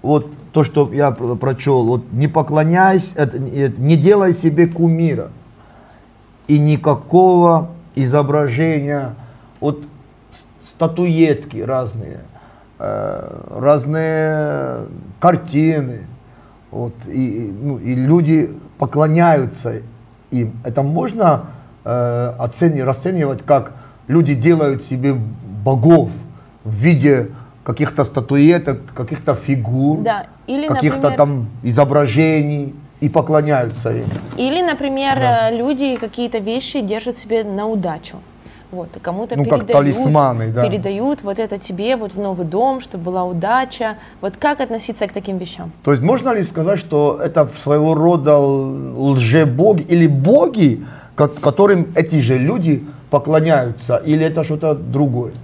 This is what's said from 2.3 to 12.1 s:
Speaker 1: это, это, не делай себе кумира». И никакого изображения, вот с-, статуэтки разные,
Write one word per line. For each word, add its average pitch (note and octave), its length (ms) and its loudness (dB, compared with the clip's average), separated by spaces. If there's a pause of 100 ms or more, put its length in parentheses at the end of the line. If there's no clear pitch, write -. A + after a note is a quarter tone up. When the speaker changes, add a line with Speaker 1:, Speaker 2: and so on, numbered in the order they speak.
Speaker 1:
это, C#3 200 0
это, C3 440 -2
не D3+ 140 4
делай F#3 380 4
себе E3 340 2
кумира». E3 600 0 (1200)
И D3 120 4
никакого E3 1080 4 (280)
изображения, C#3+ 1200 0 (460)
вот D3 240 -4 (480)
с-, - 160 -16 (160)
статуэтки E3 960 0
разные, A2+ 600 -6 (600)